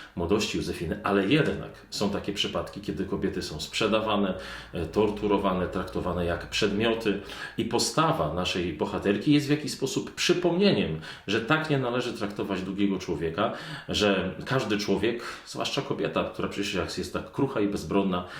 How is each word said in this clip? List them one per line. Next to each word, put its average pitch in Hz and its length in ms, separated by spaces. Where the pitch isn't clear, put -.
młodości 95 420
Józefiny, - 460
ale 101 240
jednak 110 420
są 101 200
takie 98 240
przypadki, 98 480
kiedy 92 240
kobiety 92 360
są 76 180
sprzedawane, 104 760
e, 85 120
torturowane, 98 840
traktowane 87 580
jak 85 240
przedmioty. 107 720
I 110 80
postawa 117 680
naszej 87 400
bohaterki 101 600
jest 139 140
w 143 40
jakiś 143 200
sposób - 440
przypomnieniem, 165 840
że 113 140
tak 156 280
nie 139 100
należy 120 340
traktować 101 480
drugiego 95 380
człowieka, 82 540
że 95 460
każdy 110 320
człowiek, 101 460
zwłaszcza 123 360
kobieta, - 420
która - 240
przecież 92 500
jest 90 160
tak - 180
krucha - 280
i 104 80
bezbronna, 95 580